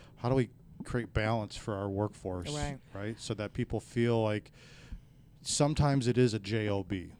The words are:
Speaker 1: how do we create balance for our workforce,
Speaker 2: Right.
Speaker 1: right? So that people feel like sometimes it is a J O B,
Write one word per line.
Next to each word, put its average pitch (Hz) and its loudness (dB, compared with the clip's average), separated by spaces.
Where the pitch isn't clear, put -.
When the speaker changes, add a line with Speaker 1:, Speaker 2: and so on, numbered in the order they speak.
Speaker 1:
how 120 -4
do 131 4
we 123 2
create 117 -4
balance 107 0
for - -6
our 98 -2
workforce, 98 -4
Speaker 2:
Right. 147 -4
Speaker 1:
right? 107 -6
So - -6
that 104 -6
people 113 -2
feel 117 2
like 107 0
sometimes 143 2
it 120 2
is 123 6
a 113 -2
J 104 -2
O 98 0
B, 90 -4